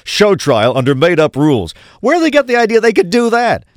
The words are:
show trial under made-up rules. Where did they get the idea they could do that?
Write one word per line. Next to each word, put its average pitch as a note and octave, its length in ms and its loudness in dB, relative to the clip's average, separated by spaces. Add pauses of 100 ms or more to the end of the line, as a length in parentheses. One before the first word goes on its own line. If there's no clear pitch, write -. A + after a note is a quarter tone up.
show G3+ 300 0
trial A#2+ 420 0
under C3+ 180 0
made-up D#3 400 0
rules. C3 380 -2 (300)
Where C#4 140 0
did E4 80 0
they D#4 60 0
get C#4 160 0
the A#3+ 100 -2
idea A3+ 220 0
they A3+ 140 2
could F#3+ 160 0
do A#3 220 0
that? A#3 340 -2 (120)